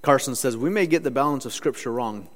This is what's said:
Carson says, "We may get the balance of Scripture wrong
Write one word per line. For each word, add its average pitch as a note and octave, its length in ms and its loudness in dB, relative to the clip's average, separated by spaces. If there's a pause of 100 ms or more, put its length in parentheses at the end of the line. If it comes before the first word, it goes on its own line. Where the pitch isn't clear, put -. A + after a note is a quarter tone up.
Carson C3+ 320 4
says, A#2 220 -2
"We B2+ 120 -2
may F#3+ 200 2
get D#3+ 160 2
the C3+ 80 -2
balance C3+ 340 0
of A2+ 60 -8
Scripture - 400 -4
wrong A2 440 -6